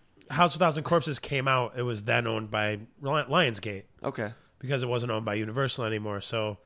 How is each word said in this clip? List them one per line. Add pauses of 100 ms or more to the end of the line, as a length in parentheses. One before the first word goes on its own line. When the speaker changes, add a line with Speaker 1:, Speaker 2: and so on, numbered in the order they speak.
(300)
Speaker 1:
House
of
Thousand
Corpses
came
out,
it
was
then
owned
by (200)
Li-,
Lionsgate. (180)
Speaker 2:
Okay. (260)
Speaker 1:
Because
it
wasn't
owned
by
Universal
anymore,
so